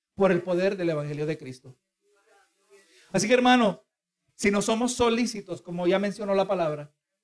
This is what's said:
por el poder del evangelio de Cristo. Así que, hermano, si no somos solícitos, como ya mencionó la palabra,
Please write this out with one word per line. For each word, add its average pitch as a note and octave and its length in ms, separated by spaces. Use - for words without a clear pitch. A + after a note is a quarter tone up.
por F#3+ 160
el F3 100
poder F#3 360
del F3 120
evangelio D3 360
de D#3 120
Cristo. C3 400
Así F#3+ 160
que, B3 60
hermano, B3 500
si G#3 160
no G3+ 100
somos A#3+ 320
solícitos, A3+ 680
como F3 240
ya F#3 140
mencionó G3+ 340
la F#3+ 140
palabra, D#3 460